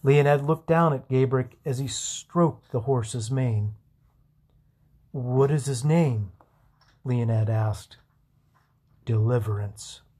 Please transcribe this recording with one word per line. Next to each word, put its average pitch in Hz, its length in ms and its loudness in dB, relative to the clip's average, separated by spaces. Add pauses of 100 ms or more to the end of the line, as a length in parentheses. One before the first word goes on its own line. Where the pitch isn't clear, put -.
Leonad 143 460 4
looked 156 180 -2
down 165 280 2
at 131 160 -6
Gabric 127 560 0
as 131 120 -4
he 135 100 -6
stroked - 840 -4
the 123 100 -2
horse's 117 480 -4
mane. 110 460 -2 (1400)
"What 131 400 2
is 139 140 -2
his 131 180 -6
name?" 139 480 2 (720)
Leonad 113 460 0
asked. 110 480 -4 (1040)
"Deliverance." 110 1000 -2 (180)